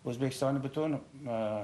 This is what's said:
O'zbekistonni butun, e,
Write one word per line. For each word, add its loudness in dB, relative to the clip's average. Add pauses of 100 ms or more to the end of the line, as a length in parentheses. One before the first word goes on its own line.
O'zbekistonni 2
butun, 0 (320)
e, -2 (280)